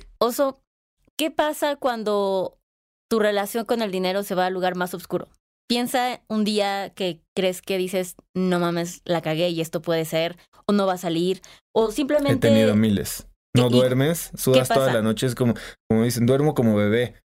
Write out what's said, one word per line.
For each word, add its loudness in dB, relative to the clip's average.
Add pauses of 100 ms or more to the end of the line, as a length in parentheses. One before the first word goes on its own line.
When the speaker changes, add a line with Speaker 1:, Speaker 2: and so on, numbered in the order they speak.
(160)
Speaker 1:
Oso, 0 (540)
¿qué -2
pasa -2
cuando -2 (520)
tu 2
relación -2
con -2
el -4
dinero -2
se -8
va 0
al -4
lugar -2
más -4
oscuro? -6 (400)
Piensa -2
un -2
día -2
que -6 (140)
crees -2
que -4
dices, -4 (180)
"No 2
mames, -2
la -2
cagué -2
y -4
esto -6
puede -2
ser, -4 (280)
o 2
no 2
va 2
a -4
salir", -2 (340)
o 2
simplemente 0
Speaker 2:
He 6
tenido 4
miles. 0 (280)
No 6
Speaker 1:
¿Y 0
Speaker 2:
duermes, 2
sudas 4
Speaker 1:
qué 0
Speaker 2:
toda 2
Speaker 1:
pasa? 2
Speaker 2:
la 2
noche, 0
es -4
como, 0 (360)
como 2
dicen, 0
"Duermo 4
como 4
bebé, 2 (140)